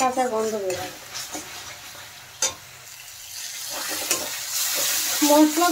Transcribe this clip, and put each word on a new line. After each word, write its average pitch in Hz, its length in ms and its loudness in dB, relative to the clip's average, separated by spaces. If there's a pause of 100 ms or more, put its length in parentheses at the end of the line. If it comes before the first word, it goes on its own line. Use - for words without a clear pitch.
কাঁচা 254 220 4 (100)
গন্ধ 220 200 2 (100)
বেরোয়। 180 280 -2 (4000)
মশলা 302 420 8